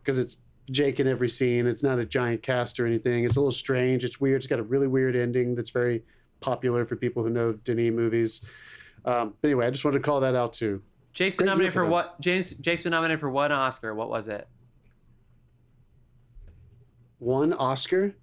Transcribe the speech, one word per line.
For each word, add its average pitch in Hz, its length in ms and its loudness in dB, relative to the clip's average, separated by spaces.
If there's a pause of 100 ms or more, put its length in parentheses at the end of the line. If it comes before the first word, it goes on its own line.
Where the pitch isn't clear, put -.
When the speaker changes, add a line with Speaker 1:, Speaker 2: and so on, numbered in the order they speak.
Speaker 1:
'cause 135 140 0
it's 120 200 -4 (340)
Jake 135 280 0
in 135 80 4
every 127 220 2
scene. 120 380 2
It's 117 160 -2
not 131 160 2
a 117 60 -2
giant 120 360 0
cast 123 380 -2
or 120 80 0
anything. 117 380 0
It's 117 100 2
a 135 40 2
little 143 120 2
strange. 127 520 0
It's 120 160 -6
weird. 135 180 2
It's 123 100 -4
got 131 100 0
a 117 60 -2
really 135 240 0
weird 131 280 2
ending 123 380 0
that's 120 160 -6
very 120 340 0 (360)
popular 120 460 0
for 117 100 -4
people 120 260 -2
who 113 80 0
know 117 240 0
Denis 117 400 0
movies. 117 500 0 (600)
Um, 120 360 0
but 151 60 2
anyway, 127 180 4
I 123 60 2
just 135 140 -6
wanted 139 120 2
to 131 60 0
call 147 180 2
that 131 140 2
out 120 180 0
too. 101 280 -4 (320)
Speaker 2:
Jake's 190 220 0
been 190 100 2
Speaker 1:
Great 196 40 4
year 196 60 2
Speaker 2:
nominated 185 180 2
Speaker 1:
for 185 60 0
Speaker 2:
for 180 60 2
Speaker 1:
them. 160 60 2
Speaker 2:
what? 170 300 0
James, 180 320 0
Jake's 170 300 -2
been 175 80 -2
nominated 165 280 0
for 147 100 -4
one 143 220 2
Oscar. 127 440 -2
What 110 140 -6
was 110 180 -4
it? 104 200 -8 (2750)
Speaker 1:
One 135 340 0
Oscar? 175 680 0